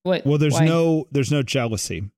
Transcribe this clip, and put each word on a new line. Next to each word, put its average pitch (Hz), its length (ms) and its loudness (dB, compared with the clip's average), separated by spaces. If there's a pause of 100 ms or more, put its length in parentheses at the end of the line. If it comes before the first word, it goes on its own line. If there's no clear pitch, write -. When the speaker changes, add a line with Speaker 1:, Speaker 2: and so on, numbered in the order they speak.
Speaker 1:
What? 180 240 -2
Speaker 2:
Well, 147 140 2
there's 147 160 2
Speaker 1:
Why? 160 100 4
Speaker 2:
no, 165 460 2
there's 139 200 0
no 147 120 0
jealousy. 107 760 -4